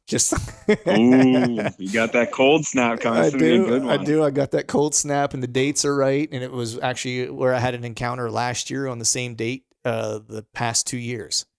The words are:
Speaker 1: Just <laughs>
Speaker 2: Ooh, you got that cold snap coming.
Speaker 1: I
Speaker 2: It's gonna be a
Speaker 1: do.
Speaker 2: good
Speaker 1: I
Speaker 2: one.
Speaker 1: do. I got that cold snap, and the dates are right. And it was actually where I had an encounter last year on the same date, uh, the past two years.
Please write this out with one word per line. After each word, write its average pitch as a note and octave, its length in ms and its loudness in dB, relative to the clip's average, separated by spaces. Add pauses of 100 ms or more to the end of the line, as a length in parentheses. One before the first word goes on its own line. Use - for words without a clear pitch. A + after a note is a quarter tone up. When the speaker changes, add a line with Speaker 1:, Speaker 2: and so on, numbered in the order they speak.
Speaker 1:
Just - 260 -2
<laughs> - 560 -2
Speaker 2:
Ooh, B2 880 4
you F#2 140 -8
got A2+ 220 0
that A#2 200 2
cold D3 320 4
snap A#2 360 0
coming. A#2 200 0
Speaker 1:
I - 40 4
Speaker 2:
It's D3 80 2
gonna C3+ 120 0
be B2 100 4
a A#2+ 40 6
Speaker 1:
do. - 60 4
Speaker 2:
good B2 200 0
Speaker 1:
I C3+ 140 0
Speaker 2:
one. - 60 -8
Speaker 1:
do. D3+ 180 2
I C#3+ 80 2
got C#3 220 -2
that D3 140 -2
cold D3 280 0
snap, C#3+ 400 0
and C3 80 -8
the B2 60 -4
dates C3 360 0
are C#3+ 100 2
right. C#3 380 2
And C3 100 -6
it B2+ 80 -8
was A#2+ 280 -6
actually B2+ 500 -4
where C3 260 0
I B2+ 40 2
had B2 160 0
an A#2+ 100 -8
encounter A#2+ 460 -6
last A#2+ 400 -2
year C3+ 160 -4
on B2 120 -6
the A#2 60 -6
same B2 300 -2
date, A#2+ 300 -4 (200)
uh, A2 420 -4
the A2 160 -12 (120)
past A#2 320 -2
two B2+ 120 -6
years. A#2+ 460 -6 (140)